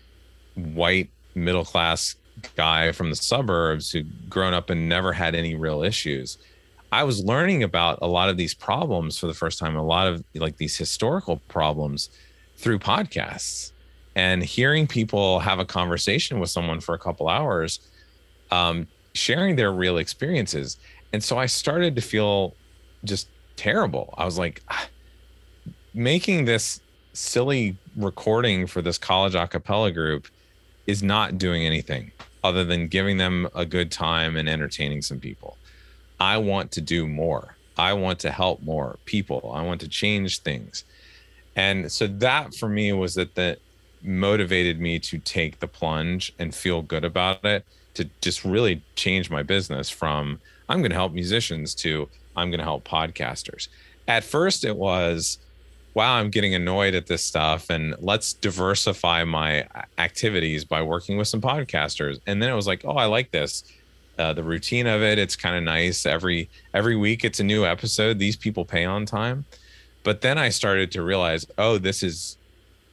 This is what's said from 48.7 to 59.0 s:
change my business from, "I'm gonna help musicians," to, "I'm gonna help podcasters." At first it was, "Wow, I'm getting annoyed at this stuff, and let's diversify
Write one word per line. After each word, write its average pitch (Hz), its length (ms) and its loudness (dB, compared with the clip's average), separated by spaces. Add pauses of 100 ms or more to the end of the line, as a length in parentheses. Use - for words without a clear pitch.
change 92 340 0
my 73 120 -2
business 85 480 -2
from, 73 500 -2 (280)
"I'm 180 140 0
gonna 92 120 2
help 90 180 0
musicians," 87 640 -2
to, 78 320 -2 (280)
"I'm 87 160 0
gonna 82 100 -2
help 76 260 -4
podcasters." - 800 -4 (400)
At 117 160 4
first 175 400 0
it 107 120 0
was, 90 640 0 (560)
"Wow, 120 240 4
I'm 104 120 0
getting 101 240 0
annoyed 92 400 2
at 87 140 0
this 85 160 0
stuff, 78 460 0
and 80 280 -2
let's 104 360 -2
diversify 92 920 0